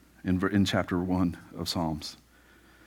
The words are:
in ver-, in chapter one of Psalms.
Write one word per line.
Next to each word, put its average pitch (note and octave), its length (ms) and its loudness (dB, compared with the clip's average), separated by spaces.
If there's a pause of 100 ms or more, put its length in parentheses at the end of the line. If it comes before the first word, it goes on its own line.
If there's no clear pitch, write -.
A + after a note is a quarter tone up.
(240)
in F#2 160 2
ver-, F#2+ 80 0
in G2 160 4
chapter F#2 360 0
one F2+ 380 0 (200)
of F2 100 -4
Psalms. D#2+ 480 -4 (720)